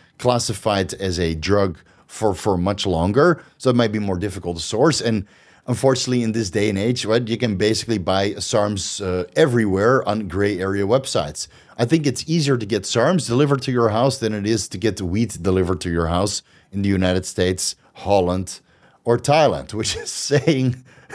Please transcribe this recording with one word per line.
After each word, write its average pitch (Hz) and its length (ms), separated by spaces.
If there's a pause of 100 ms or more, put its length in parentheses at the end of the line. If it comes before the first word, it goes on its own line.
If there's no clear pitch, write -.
(180)
classified 110 800
as 90 260
a 82 140
drug 95 420 (280)
for, 107 300
for 98 220
much 98 280
longer, 104 560 (160)
so 131 120
it 120 80
might 113 160
be 107 60
more 98 180
difficult 87 400
to 80 40
source. 131 380
And 110 260 (420)
unfortunately, 127 540
in 110 120
this 107 160
day 104 180
and 98 100
age, 120 280
right, 113 200
you 110 120
can 110 180
basically 107 420
buy 95 340
sarms, 104 680
uh, 90 240 (140)
everywhere 117 680
on 104 220
gray 98 320
area 98 260
websites. 101 640 (300)
I 123 80
think 151 200
it's 131 220
easier 143 300
to 110 80
get 98 180
sarms 135 420
delivered 135 360
to 131 100
your 117 180
house 131 280
than 107 160
it 101 120
is 107 220
to 104 100
get 98 240
wheat 95 400
delivered 92 400
to 90 80
your 85 180
house 92 360 (300)
in 101 80
the 98 80
United 92 360
States, 92 500 (180)
Holland, 92 640 (460)
or 120 120
Thailand, 120 560
which 107 220
is - 160
<laughs> - 180
saying, 131 540 (320)